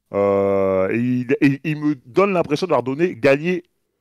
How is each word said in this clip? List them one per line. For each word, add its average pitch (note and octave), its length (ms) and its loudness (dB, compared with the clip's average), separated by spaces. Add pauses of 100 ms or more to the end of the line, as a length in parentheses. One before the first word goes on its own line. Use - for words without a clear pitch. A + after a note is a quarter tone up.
(120)
euh, G2 760 2
et A2 80 -2
il, B2 420 -2
et C#3 240 2
il D3+ 180 -4
me D3 120 0 (120)
donne F#3 260 0
l'impression E3 340 -2
de E3+ 60 -2
leur B2 100 2
donner, C#3+ 340 -2
gagner D3 480 2 (360)